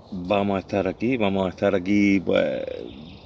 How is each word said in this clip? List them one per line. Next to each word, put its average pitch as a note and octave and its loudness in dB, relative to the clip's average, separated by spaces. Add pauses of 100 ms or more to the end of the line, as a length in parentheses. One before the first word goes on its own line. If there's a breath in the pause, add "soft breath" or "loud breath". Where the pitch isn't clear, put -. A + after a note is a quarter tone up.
(120)
vamos G2 0
a F#2 -2
estar F#2+ -2
aquí, A2 -2
vamos G2 0
a - 0
estar G2+ 0
aquí, G2 4
pues, E2+ 0 (640)